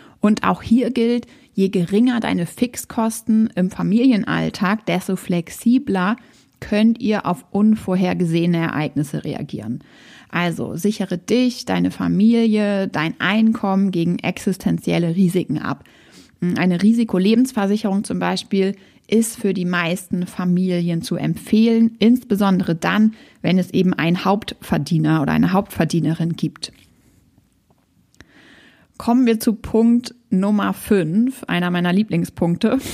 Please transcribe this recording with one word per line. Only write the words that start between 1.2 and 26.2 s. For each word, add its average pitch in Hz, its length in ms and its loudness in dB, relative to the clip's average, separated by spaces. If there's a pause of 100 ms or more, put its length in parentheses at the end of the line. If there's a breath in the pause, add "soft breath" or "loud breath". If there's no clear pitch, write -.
je 190 140 2
geringer 202 520 2
deine 175 260 -2
Fixkosten 220 1080 -2
im 185 160 0
Familienalltag, 190 1160 0
desto 180 300 -2
flexibler 190 1000 -2 (460 soft breath)
könnt 226 380 2
ihr 208 260 -2
auf 175 240 -4
unvorhergesehene 180 1080 2
Ereignisse 151 680 -4
reagieren. 123 580 -8 (500 loud breath)
Also 170 440 -4
sichere 190 420 -2
dich, 247 480 -2
deine 185 240 0
Familie, 202 960 2
dein 156 320 -4
Einkommen 202 680 2
gegen 175 280 -2
existenzielle 170 960 -2
Risiken 180 440 0
ab. - 260 -8 (560 loud breath)
Eine 175 420 0
Risikolebensversicherung 214 1200 2
zum 180 160 -6
Beispiel 190 560 -2 (320 soft breath)
ist 226 320 0
für 196 140 -2
die 180 140 -2
meisten 175 600 -2
Familien 175 760 -2
zu 170 140 -4
empfehlen, 226 840 2
insbesondere 196 760 2
dann, 208 400 2 (280 loud breath)
wenn 180 160 2
es 180 140 -2
eben 180 200 2
einen 170 320 0
Hauptverdiener 160 960 0
oder 151 120 0
eine 170 200 2
Hauptverdienerin 165 800 -2